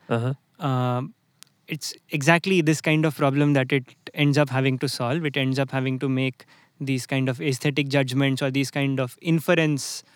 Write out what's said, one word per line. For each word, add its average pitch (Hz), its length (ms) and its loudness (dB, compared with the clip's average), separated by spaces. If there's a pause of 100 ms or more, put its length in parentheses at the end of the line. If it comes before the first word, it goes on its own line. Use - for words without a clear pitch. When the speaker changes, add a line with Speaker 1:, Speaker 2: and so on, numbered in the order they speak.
Speaker 1:
Uh-huh. 117 240 0 (340)
Speaker 2:
um, 127 460 -2 (540)
it's - 260 -10 (160)
exactly 170 520 2
this 156 200 2
kind 156 240 2
of 151 100 0
problem 147 380 2
that 131 180 2
it 135 120 2 (300)
ends 143 240 2
up 147 120 2
having 131 300 0
to 139 100 -2
solve. 139 360 -4
It 143 120 -4
ends 131 220 0
up 135 120 -2
having 131 280 -2
to 139 100 -2
make 131 360 -2 (340)
these 135 280 -4
kind 135 220 0
of 127 120 -4
aesthetic 143 480 -2
judgments 135 520 0
or 139 100 0
these 135 200 0
kind 139 280 -2
of 127 220 -6
inference 165 840 0 (120)